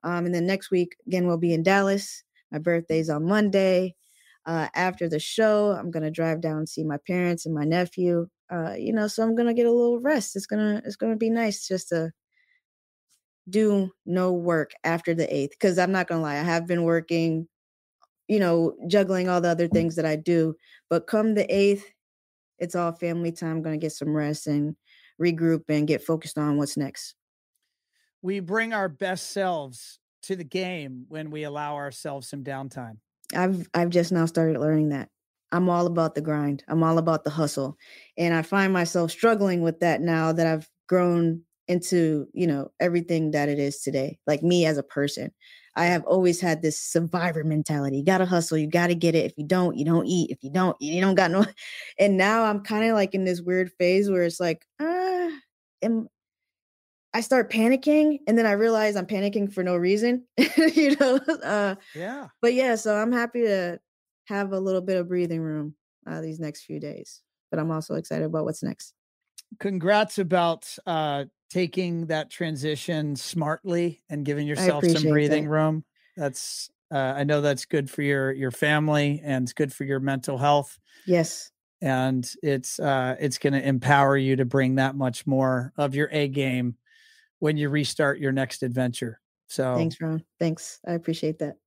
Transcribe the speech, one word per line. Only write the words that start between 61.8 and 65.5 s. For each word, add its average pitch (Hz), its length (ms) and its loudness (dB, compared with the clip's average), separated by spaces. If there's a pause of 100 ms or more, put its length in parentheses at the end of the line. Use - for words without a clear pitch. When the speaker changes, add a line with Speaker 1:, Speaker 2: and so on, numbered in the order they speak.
Speaker 2:
Yeah. 220 320 -10 (160)
Speaker 1:
but 240 120 4
yeah, 254 200 2
so 220 220 0
I'm 220 160 0
happy 240 300 0
to 190 360 0 (480)
have 202 260 -4
a 190 80 -2
little 190 200 0
bit 185 160 -2
of 175 120 -2
breathing 175 320 -2
room, 156 340 -6 (340)